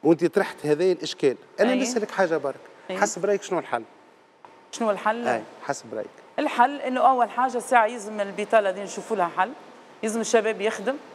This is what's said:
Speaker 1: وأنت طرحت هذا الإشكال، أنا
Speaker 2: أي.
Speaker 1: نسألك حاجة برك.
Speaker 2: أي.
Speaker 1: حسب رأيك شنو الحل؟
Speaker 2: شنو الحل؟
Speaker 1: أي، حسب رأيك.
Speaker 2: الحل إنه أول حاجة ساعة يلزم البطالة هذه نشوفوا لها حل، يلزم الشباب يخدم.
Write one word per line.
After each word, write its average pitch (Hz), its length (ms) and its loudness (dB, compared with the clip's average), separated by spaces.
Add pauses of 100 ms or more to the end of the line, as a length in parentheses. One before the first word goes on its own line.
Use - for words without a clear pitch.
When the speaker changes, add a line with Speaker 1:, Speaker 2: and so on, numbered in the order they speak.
Speaker 1:
وأنت 165 220 4
طرحت - 400 -2
هذا 151 180 2
الإشكال، 156 520 0 (240)
أنا 226 120 4
Speaker 2:
أي. 254 80 2
Speaker 1:
نسألك 240 320 -2
حاجة 170 260 0
برك. 135 180 -4 (340)
Speaker 2:
أي. 185 80 -6
Speaker 1:
حسب 190 280 0
رأيك 196 180 2
شنو 175 160 -2
الحل؟ 120 240 -4 (880)
Speaker 2:
شنو 226 200 -2
الحل؟ 220 360 -2
Speaker 1:
أي، 113 160 0 (200)
حسب 117 300 -8
رأيك. 107 140 -6 (320)
Speaker 2:
الحل 285 420 2
إنه 254 200 -2
أول 247 280 4
حاجة 240 300 0
ساعة 233 260 4
يلزم 208 360 -6
البطالة 202 480 2
هذه 190 140 -6
نشوفوا 180 340 -6
لها 175 200 0
حل، 190 140 0 (520)
يلزم 220 180 -2
الشباب 214 400 2
يخدم. 214 340 -2 (200)